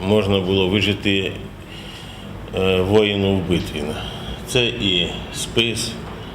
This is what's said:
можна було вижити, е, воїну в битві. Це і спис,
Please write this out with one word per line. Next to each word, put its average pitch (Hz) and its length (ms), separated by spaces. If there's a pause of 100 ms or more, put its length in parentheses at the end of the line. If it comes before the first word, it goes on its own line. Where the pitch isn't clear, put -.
можна 98 380
було 95 280
вижити, 98 640 (1200)
е, 95 260
воїну 101 540
в 90 140
битві. 78 340 (640)
Це 123 180
і 92 420 (260)
спис, - 580 (440)